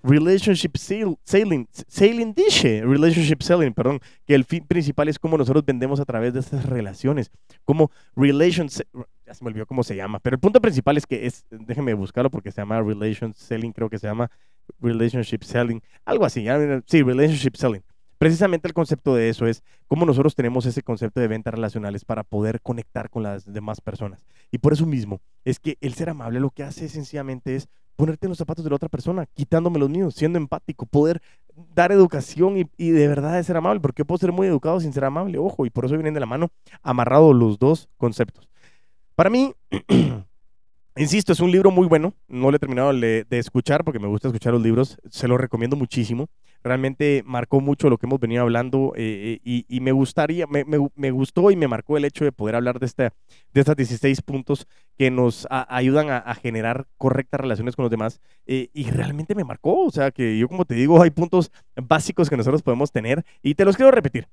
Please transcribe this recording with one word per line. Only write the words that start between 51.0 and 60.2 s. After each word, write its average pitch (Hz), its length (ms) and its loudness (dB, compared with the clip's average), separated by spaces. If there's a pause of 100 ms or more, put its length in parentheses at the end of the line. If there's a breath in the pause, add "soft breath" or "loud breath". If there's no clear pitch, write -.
gustó 135 400 2
y 196 60 6
me 160 120 0
marcó 120 300 -2
el 143 80 0
hecho 143 180 -4
de 143 80 2
poder 107 220 -4
hablar 123 260 -2
de 131 60 -4
esta, 120 300 -2 (360 soft breath)
de 139 100 2
estas 147 140 2
dieciséis 135 460 -2
puntos 139 460 -6 (280)
que 131 140 2
nos 123 400 0
a-, 131 160 -4 (100)
ayudan 139 360 2
a, 123 60 -2
a 113 180 -8
generar 117 500 -4 (140)
correctas 131 420 -2
relaciones 120 340 -4
con 143 60 -4
los 120 80 0
demás, 110 320 -4 (240)
eh, 131 280 -4
y 135 180 -6
realmente 147 420 -4
me 202 100 -4
marcó, 170 420 0
o 285 40 0
sea, 139 220 0
que 110 260 -2